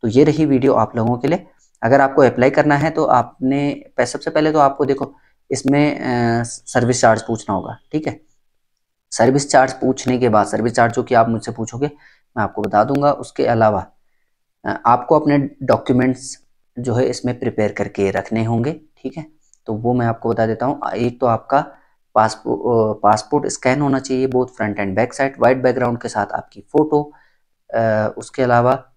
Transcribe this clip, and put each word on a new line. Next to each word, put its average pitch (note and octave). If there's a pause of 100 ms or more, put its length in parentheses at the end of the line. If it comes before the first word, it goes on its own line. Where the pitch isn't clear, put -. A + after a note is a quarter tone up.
तो A#2+
ये A#2+
रही D#3
वीडियो C3+
आप A2
लोगों A#2
के C3
लिए। F3+ (360)
अगर C3+
आपको C#3
अप्लाई B2
करना D3
है D3
तो D#3
आपने C3+ (120)
प-, -
सबसे -
पहले D#3
तो D#3
आपको C#3
देखो C3+ (360)
इसमें, C#3+
अ, A#2+
सर्विस A#2
चार्ज A2
पूछना G#2+
होगा, F2+ (120)
ठीक D#3
है। - (800)
सर्विस C3
चार्ज C3
पूछने B2+
के B2
बाद, G#2+
सर्विस A2+
चार्ज A#2
जो B2
कि B2
आप A#2
मुझसे A2+
पूछोगे A#2+ (460)
मैं A2+
आपको G2+
बता G#2
दूंगा। C#3+
उसके -
अलावा, A2 (760)
अ, -
आपको C3
अपने C#3+ (140)
डॉक्यूमेंट्स B2+ (400)
जो A#2+
है B2+
इसमें -
प्रिपेयर G#2+
करके G2
रखने G2+
होंगे, A#2 (160)
ठीक -
है, D#3 (380)
तो A#2
वो A2+
मैं B2
आपको A2+
बता A2+
देता A2
हूँ। C#3+
एक A#2+
तो C3+
आपका B2 (440)
पासपो-, A2
अ, -
पासपोर्ट G#2+
स्कैन C3
होना C3+
चाहिए, C3
both B2 (120)
front G#2
and G2
back A#2
side, C3+
वाइट B2
बैकग्राउंड B2
के A2+
साथ G#2
आपकी -
फ़ोटो। D3 (600)
अ, A2
उसके -
अलावा B2